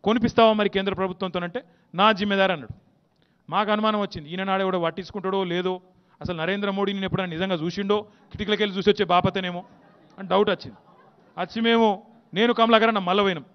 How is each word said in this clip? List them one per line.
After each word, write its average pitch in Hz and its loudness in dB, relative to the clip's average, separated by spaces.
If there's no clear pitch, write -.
కొనిపిస్తావా 220 4
మరి 208 2
కేంద్ర 196 -2
ప్రభుత్వంతో?" 185 -4
అంటే 240 -10
"నా 190 4
జిమ్మేదారి" 196 2
అన్నాడు. 127 -14
మాకు 202 0
అనుమానం 214 0
వచ్చింది, 185 -8
ఈయన 185 -6
నాడు 190 0
ఎవడో 185 0
పట్టించుకుంటాడో 190 -4
లేదో, 180 -4
అసలు 175 -6
నరేంద్ర 202 -2
మోడీ 196 -2
నేను 196 -6
ఎప్పుడైనా 185 -4
నిజంగా 185 -2
చూసిండో, 196 -2
కిటికీలకెళ్ళి 202 -2
చూసి 196 2
వచ్చే 202 2
బాపతనేమో 180 0
అని 190 -14
డౌట్ 202 2
వచ్చింది. 113 -12
వచ్చి 202 -6
మేము, 233 6
నేను 233 2
కమలాకర్ 226 4
అన్న 220 0
మళ్ళీ 190 0
పోయినాం 165 -2